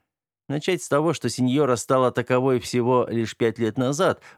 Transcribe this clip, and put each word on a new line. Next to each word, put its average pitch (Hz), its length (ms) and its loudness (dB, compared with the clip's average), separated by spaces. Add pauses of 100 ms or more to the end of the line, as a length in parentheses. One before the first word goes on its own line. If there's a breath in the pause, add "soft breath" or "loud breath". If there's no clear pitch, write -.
(480)
Начать 160 340 -4
с - 80 -14
того, 151 240 2
что 123 160 -4
сеньора 127 460 0
стала 127 360 0
таковой 127 480 0
всего 123 480 0
лишь 113 300 -4
пять 113 220 0
лет 113 180 -2
назад, 139 420 0 (180 loud breath)